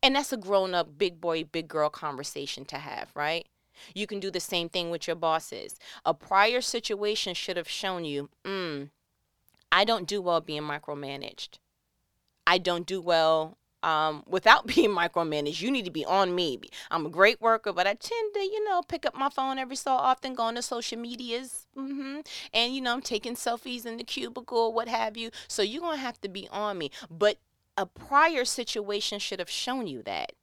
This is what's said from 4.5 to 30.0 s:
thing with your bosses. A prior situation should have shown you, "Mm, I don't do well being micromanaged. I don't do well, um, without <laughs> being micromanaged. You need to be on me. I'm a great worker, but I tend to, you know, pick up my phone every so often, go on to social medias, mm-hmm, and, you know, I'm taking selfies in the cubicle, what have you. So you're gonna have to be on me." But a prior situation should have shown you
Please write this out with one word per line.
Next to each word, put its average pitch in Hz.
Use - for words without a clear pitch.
thing 170
with 165
your 165
bosses. 160
A 165
prior 214
situation 208
should 180
have 170
shown 185
you, 147
"Mm, 160
I 185
don't 214
do 202
well 175
being 156
micromanaged. 143
I 180
don't 175
do 190
well, 160
um, 156
without 214
<laughs> -
being 233
micromanaged. 160
You 214
need 262
to 180
be 151
on 185
me. 160
I'm 160
a 160
great 196
worker, 220
but 175
I 202
tend 440
to, 415
you 415
know, 370
pick -
up -
my 277
phone 269
every 262
so 269
often, 254
go 233
on 226
to 240
social 233
medias, 247
mm-hmm, 269
and, 240
you 269
know, 247
I'm 240
taking 233
selfies 240
in 233
the 233
cubicle, 233
what 226
have 226
you. 226
So -
you're 226
gonna 330
have 262
to 196
be 190
on 208
me." 147
But 208
a 190
prior 277
situation 208
should 196
have 175
shown 247
you 131